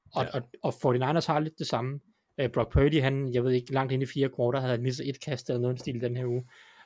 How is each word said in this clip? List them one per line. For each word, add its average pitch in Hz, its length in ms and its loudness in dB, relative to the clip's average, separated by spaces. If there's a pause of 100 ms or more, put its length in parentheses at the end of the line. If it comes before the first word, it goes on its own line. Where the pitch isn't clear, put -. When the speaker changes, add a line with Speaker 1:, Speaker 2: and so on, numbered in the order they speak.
(140)
Speaker 1:
Og, 127 100 0
Speaker 2:
Ja. 123 60 -4
Speaker 1:
og, 127 200 -6 (140)
og 131 100 0
forty-niners 135 540 2
har 151 120 2
lidt 156 200 -4
det 160 80 -6
samme. 131 320 -2 (400)
Øh, 131 100 2
Brock 123 240 0
Purdy, 147 280 6
han, 135 320 0
jeg 123 100 2
ved 127 80 2
ikke, 127 220 0
langt 135 200 0
inde 131 100 0
i 131 40 -2
fire 135 300 0
quarter 127 220 2
havde 127 120 0
han 120 100 0
misset 131 280 -2
et 131 100 -8
kast - 300 -6
eller 123 120 -2
noget 123 140 0
i 123 40 -8
stil 120 220 -6
den 123 160 -2
her 127 80 -4
uge. 123 220 -2 (380)